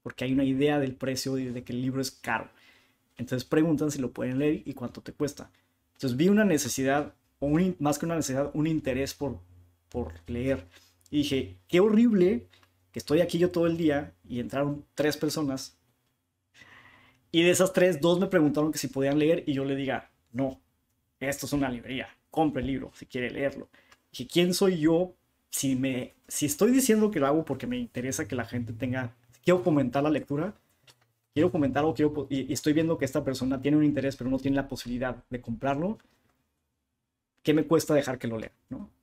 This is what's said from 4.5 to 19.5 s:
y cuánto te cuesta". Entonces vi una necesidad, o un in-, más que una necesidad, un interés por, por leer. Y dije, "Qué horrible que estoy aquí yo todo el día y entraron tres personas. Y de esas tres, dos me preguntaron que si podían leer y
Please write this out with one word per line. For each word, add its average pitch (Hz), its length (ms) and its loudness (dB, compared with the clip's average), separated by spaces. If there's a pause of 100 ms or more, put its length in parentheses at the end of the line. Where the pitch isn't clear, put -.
y 139 80 -10
cuánto 120 280 -10
te - 120 -14
cuesta". - 380 -6 (420)
Entonces 127 240 -4
vi 175 120 4
una 208 160 6
necesidad, 143 680 0 (260)
o 139 80 -2
un 156 140 4
in-, 185 180 0
más 147 200 0
que 170 80 -4
una 165 80 -2
necesidad, 143 400 -2
un 151 120 2
interés 135 460 -2
por, 131 260 -8 (500)
por 120 240 -8 (140)
leer. 127 380 -4 (460)
Y 147 80 0
dije, 131 380 -2 (100)
"Qué 175 120 4
horrible 214 680 6 (440)
que 123 80 -8
estoy 156 220 2
aquí 175 160 0
yo 175 140 2
todo 170 160 2
el 165 100 0
día 147 360 0 (140)
y 123 120 -6
entraron 143 460 -4 (100)
tres 143 220 0
personas. 143 600 -4 (1500)
Y 165 120 4
de 175 80 6
esas 180 220 4
tres, 180 260 4
dos 170 200 4
me 190 80 2
preguntaron 151 440 2
que - 60 -4
si 139 100 -4
podían 139 320 0
leer 165 260 2
y 147 80 -2